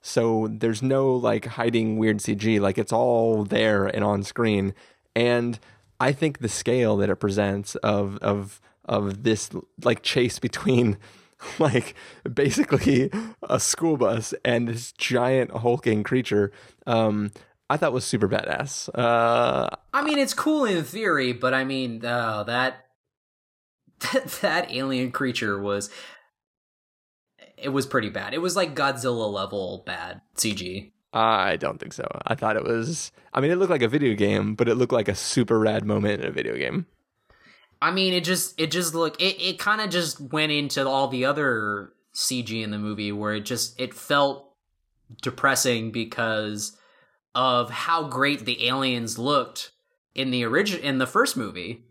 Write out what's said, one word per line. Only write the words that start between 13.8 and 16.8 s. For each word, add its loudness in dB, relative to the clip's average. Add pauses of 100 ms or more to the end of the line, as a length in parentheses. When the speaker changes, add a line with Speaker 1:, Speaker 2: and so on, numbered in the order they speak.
Speaker 1:
bus 0 (100)
and 2
this -8
giant 2
hulking 2
creature, 2 (340)